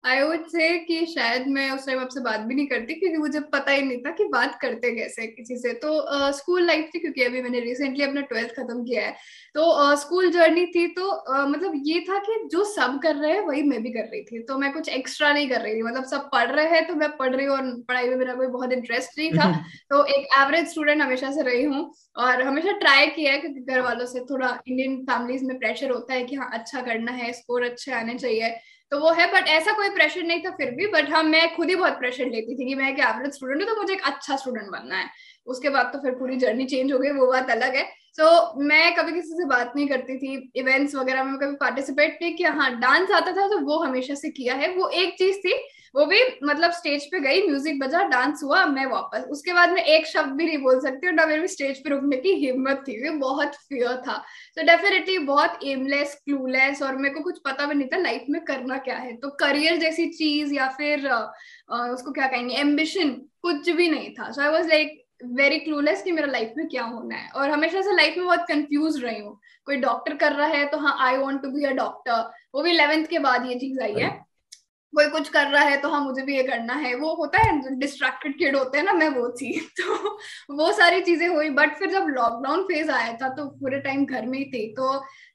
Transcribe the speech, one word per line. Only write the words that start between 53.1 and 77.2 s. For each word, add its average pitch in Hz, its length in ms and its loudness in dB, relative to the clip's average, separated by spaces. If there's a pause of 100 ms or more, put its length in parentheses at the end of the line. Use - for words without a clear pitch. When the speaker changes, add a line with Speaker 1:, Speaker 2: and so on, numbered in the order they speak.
Speaker 1:
बहुत 277 360 -2
फियर 254 420 -4
था। 247 280 -8 (340)
So 320 100 2
definitely 370 520 4
बहुत 285 440 2
एमलेस, 277 500 -2
क्लूलेस 269 680 -2
और 262 140 -4
मेरे 277 180 -2
को 311 60 -8
कुछ - 180 -6
पता 285 280 -4
भी 294 80 -2
नहीं 277 140 0
था 320 80 -2
लाइफ 269 340 -2
में 320 140 -2
करना 262 320 -4
क्या 254 200 -6
है। 247 200 -10
तो 277 120 -10
करियर 294 480 2
जैसी 320 300 0
चीज 294 460 -2
या 269 160 0
फिर, 294 380 -2
अ, 233 260 -2 (400)
अ, 240 200 -4
उसको 254 200 -10
क्या 269 140 -2
कहेंगे, 247 280 -2
एम्बिशन 294 560 2 (320)
कुछ 339 280 0
भी 339 180 4
नहीं 262 260 -2
था। 208 160 -10
So 277 80 -10
I 285 80 0
was, 320 180 2
like, 311 240 4 (520)
very 285 180 4 (100)
clueless 302 340 0
कि 370 100 -2
मेरा 302 140 0
लाइफ 226 300 -2
में 311 120 -6
क्या 247 140 -4
होना 233 340 -8
है। - 140 -12
और 277 200 0
हमेशा 320 300 2
से 381 160 2
लाइफ 311 200 4
में 359 100 -2
बहुत 349 140 4
कंफ्यूज 294 640 0
रही 220 160 -6
हूँ। 208 200 -16 (240)
कोई 277 120 -2
डॉक्टर 247 380 -2
कर 294 180 2
रहा 285 140 2
है 294 200 2
तो 302 120 -2
हाँ, 269 340 2
I 269 60 2
want 269 180 -2
to 269 140 -6
be 285 160 -2
a 269 60 0
doctor, 233 520 -2 (300)
वो 277 80 -2
भी 339 80 2
इलेवेंथ 311 360 4
के 339 120 -2
बाद 254 280 2
ये 247 80 -4
चीज 262 260 -6
आई 214 120 -4
है। 208 80 -2
Speaker 2:
राइट। - 200 -2 (720)
Speaker 1:
कोई 294 120 6
कुछ 294 220 -2
कर 294 180 4
रहा 285 160 4
है 285 140 4
तो 285 120 0
हाँ, 294 160 0
मुझे 262 180 -4
भी 277 140 -2
ये 262 60 2
करना 240 300 -2
है। 262 220 -2
वो 311 200 -2
होता 330 240 0